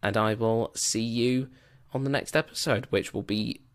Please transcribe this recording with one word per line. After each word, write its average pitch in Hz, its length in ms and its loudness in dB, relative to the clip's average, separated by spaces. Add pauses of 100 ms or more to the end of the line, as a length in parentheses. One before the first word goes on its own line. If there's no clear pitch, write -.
and 98 140 0
I 107 180 4
will 113 420 0
see - 260 -2
you 120 480 0 (440)
on 135 120 -2
the 139 40 -2
next - 280 -2
episode, - 520 0
which 95 240 0
will 101 100 -4
be 107 360 -2 (160)